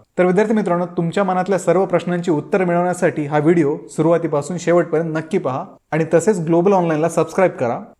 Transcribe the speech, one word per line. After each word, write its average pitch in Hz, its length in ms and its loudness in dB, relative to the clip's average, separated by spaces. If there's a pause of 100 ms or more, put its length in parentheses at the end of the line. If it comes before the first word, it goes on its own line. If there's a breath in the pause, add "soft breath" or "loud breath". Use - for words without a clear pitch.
(180)
तर 180 60 4
विद्यार्थी 208 300 2
मित्रांनो, 180 320 0
तुमच्या 170 380 -2
मनातल्या 185 340 0
सर्व 180 260 2
प्रश्नांची 175 460 -2
उत्तरं 165 360 0
मिळवण्यासाठी 175 600 0
हा 147 120 0
व्हिडिओ 156 380 2
सुरुवातीपासून 160 840 -2
शेवटपर्यंत 165 580 0
नक्की 160 220 -4
पहा 147 260 -4 (260)
आणि 160 140 0 (100)
तसेच 175 260 2
ग्लोबल 170 320 2
ऑनलाईनला 170 360 2
सबस्क्राईब 170 420 0
करा, 127 300 -4 (200)